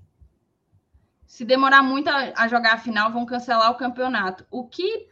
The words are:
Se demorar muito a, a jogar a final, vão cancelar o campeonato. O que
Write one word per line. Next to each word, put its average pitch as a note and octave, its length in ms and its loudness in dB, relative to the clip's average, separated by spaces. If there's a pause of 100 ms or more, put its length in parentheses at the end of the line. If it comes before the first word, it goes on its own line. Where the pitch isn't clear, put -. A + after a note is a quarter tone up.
(1300)
Se - 180 -14
demorar C4+ 380 6
muito C4+ 260 -2
a, C#4 280 -2
a A3+ 120 0
jogar A#3 260 2
a A3+ 40 -2
final, A3 340 -2
vão A#3+ 140 -6
cancelar A#3+ 460 0
o - 40 -6
campeonato. B3 760 -6
O A#3+ 160 -10
que G4+ 460 -6